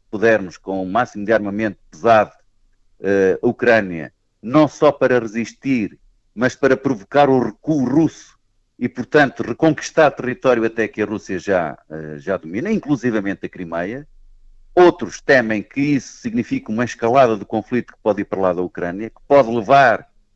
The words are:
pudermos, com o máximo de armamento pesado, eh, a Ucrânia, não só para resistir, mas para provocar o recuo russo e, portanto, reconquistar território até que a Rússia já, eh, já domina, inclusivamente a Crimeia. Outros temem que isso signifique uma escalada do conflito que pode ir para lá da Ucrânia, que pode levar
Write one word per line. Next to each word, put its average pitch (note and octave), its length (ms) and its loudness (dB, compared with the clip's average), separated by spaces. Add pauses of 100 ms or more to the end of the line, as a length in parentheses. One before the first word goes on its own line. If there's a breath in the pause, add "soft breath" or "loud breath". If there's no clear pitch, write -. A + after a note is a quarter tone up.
(100)
pudermos, G#2 460 0
com F#2+ 260 -8
o F#2 60 -8
máximo G#2 380 -4
de G#2+ 60 -2
armamento G#2 460 -2 (120)
pesado, A2 420 2 (680)
eh, F#2+ 420 0
a - 40 0
Ucrânia, G#2+ 640 0 (280)
não C#3+ 280 2
só D3 220 2
para B2+ 280 2
resistir, A2+ 800 -6 (360)
mas B2 200 -2
para C3 220 2
provocar C3+ 520 0
o C3 160 2
recuo C3+ 400 -4
russo - 540 -2 (400)
e, A#2+ 100 -4
portanto, B2 540 0
reconquistar D3+ 680 0
território B2 520 -2
até A2+ 240 -2
que G#2+ 140 -6
a - 20 -2
Rússia G2+ 340 -6
já, F2 380 -2 (140)
eh, D#2 280 -12
já F2+ 180 -6
domina, G2 340 -8
inclusivamente A2+ 760 -4
a F2+ 40 -10
Crimeia. F2+ 580 -10 (680)
Outros E3+ 480 4
temem A2+ 420 2
que - 180 -8
isso C#3 380 -2
signifique A#2+ 520 -6
uma A2+ 140 -4
escalada A#2 520 2
do G2 100 -10
conflito A2 480 -4
que - 80 -20
pode G2+ 180 0
ir G2 60 -6
para - 140 -6
lá F#2 120 2
da F2 100 -4
Ucrânia, F2+ 480 -8
que - 160 -20
pode C3+ 240 4
levar A#2+ 580 2 (280)